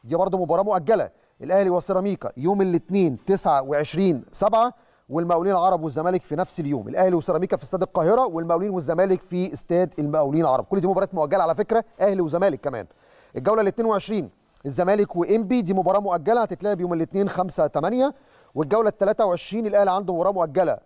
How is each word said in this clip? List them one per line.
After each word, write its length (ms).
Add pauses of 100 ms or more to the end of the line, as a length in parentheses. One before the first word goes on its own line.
دي 120
برضه 220
مباراة 260
مؤجلة، 460 (320)
الأهلي 280
وسيراميكا 680
يوم 240
الاثنين 640
تسعة 360
وعشرين 720
سبعة، 420 (360)
والمقاولين 440
العرب 300
والزمالك 380
في 140
نفس 240
اليوم، 280
الأهلي 280
وسيراميكا 420
في 60
استاد 180
القاهرة 440
والمقاولين 440
والزمالك 520
في 320
استاد 460
المقاولين 420
العرب. 220
كل 160
دي 80
مباريات 280
مؤجلة 280
على 120
فكرة، 280 (160)
أهلي 220
وزمالك 400
كمان. 240 (500)
الجولة 260
الاتنين 260
وعشرين 420 (360)
الزمالك 500
وإنبي، 460
دي 120
مباراة 260
مؤجلة 420
هتتلعب 400
يوم 120
الاثنين 360
خمسة 380
تمانية، 460 (420)
والجولة 340
التلاتة 360
وعشرين 420
الأهلي 240
عنده 220
مباراة 180
مؤجلة 540